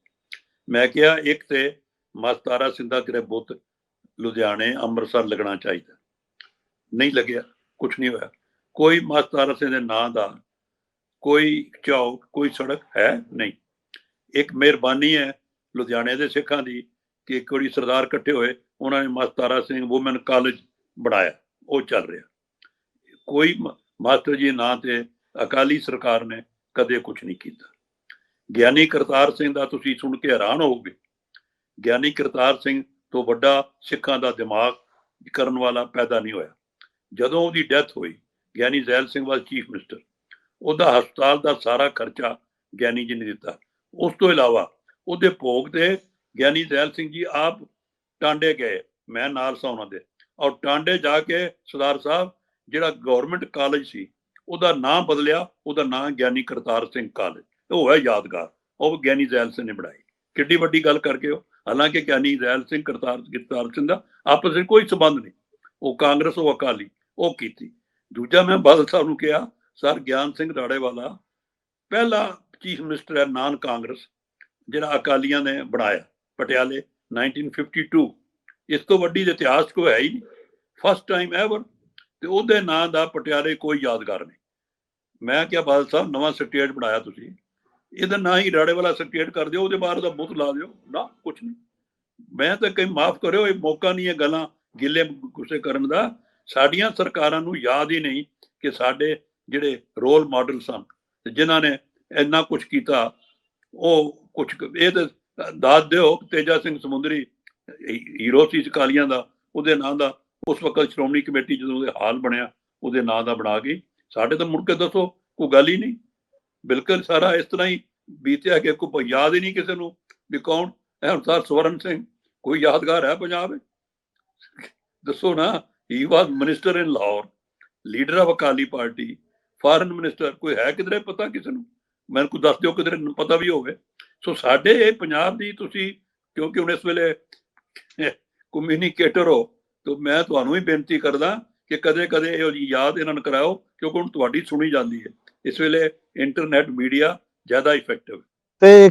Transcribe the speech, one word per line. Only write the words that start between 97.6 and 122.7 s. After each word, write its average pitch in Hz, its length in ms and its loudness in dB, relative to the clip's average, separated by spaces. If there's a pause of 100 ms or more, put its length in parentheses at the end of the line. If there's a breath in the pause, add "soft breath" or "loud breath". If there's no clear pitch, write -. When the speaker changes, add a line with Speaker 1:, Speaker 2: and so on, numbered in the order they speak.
Speaker 1:
ਹੀ 165 100 0
ਨਹੀਂ 147 240 -6 (360)
ਕਿ 143 100 -4
ਸਾਡੇ 139 460 -2 (320)
ਜਿਹੜੇ 139 340 -4 (160)
ਰੋਲ 147 300 4
ਮਾਡਲ 127 320 -2
ਸਨ 110 220 -10 (420)
ਤੇ 117 60 -10
ਜਿਨ੍ਹਾਂ 160 300 2
ਨੇ 143 180 0 (400)
ਇੰਨਾ 151 240 2
ਕੁਛ 156 220 -4
ਕੀਤਾ, 123 480 -2 (640)
ਉਹ 156 600 2
ਕੁਛ - 200 -6
ਕ-, 143 220 -12
ਇਹ 175 140 4
ਤਾਂ 175 160 0 (520)
ਦੱਸ 147 260 8
ਦਿਓ, 160 340 4 (120)
ਤੇਜਾ 160 280 0
ਸਿੰਘ 151 200 -6
ਸਮੁੰਦਰੀ 139 480 -4 (640)
ਹੀ-, - 300 -10
ਹੀਰੋ 127 260 6
ਸੀ 156 220 -2
ਅਕਾਲੀਆਂ 143 380 2
ਦਾ, 127 220 -2 (280)
ਉਹਦੇ 151 180 2
ਨਾਂ 139 200 -2
ਦਾ 139 240 -2 (300)
ਉਸ 156 140 -2
ਵਕਤ 156 280 0
ਸ਼੍ਰੋਮਣੀ 143 300 -2
ਕਮੇਟੀ 139 360 -2
ਜਦੋਂ 131 200 -6
ਉਹਦੇ 131 240 -4
ਹਾਲ 113 180 -2
ਬਣਿਆ, 123 340 -4 (300)
ਉਹਦੇ 120 200 -2
ਨਾਂ 113 220 -2
ਦਾ 117 100 -2
ਬਣਾ 107 260 -2
ਗਈ। 151 220 -6 (280)
ਸਾਡੇ 120 260 0
ਤਾਂ 170 100 -2
ਮੁੜ 160 200 -4
ਕੇ 180 80 2
ਦੱਸੋ, 180 320 0
ਕੋਈ - 460 -8
ਗੱਲ 139 160 8
ਹੀ 180 80 0
ਨਹੀਂ, 233 200 -6 (680)
ਬਿਲਕੁਲ 131 360 0
ਸਾਰਾ 170 320 2
ਇਸ 165 100 0
ਤਰ੍ਹਾਂ 180 220 -2
ਹੀ 180 160 -4 (280)
ਬੀਤਿਆ 143 480 0
ਕਿ 151 140 0
ਕੋਈ 151 360 -4
ਯਾਦ 143 260 2
ਹੀ 180 60 2
ਨਹੀਂ 190 140 -6
ਕਿਸੇ 185 200 -4
ਨੂੰ 175 220 -10 (360)
ਵੀ 143 60 -6
ਕੌਣ। 165 320 -2 (340)
ਇਹ 147 60 0
ਹੁਣ 147 120 -2
ਸਰ 160 200 2
ਸਵਰਨ 160 360 0
ਸਿੰਘ, 180 260 -8 (380)
ਕੋਈ 151 180 -2
ਯਾਦਗਾਰ 151 440 2